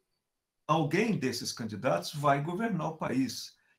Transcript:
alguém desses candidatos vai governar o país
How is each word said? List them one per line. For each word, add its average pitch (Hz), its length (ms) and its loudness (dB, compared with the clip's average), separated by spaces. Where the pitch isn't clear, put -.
alguém 165 520 2
desses - 340 -2
candidatos 110 640 -2
vai 143 280 4
governar 175 480 -2
o 160 60 -8
país 131 600 -2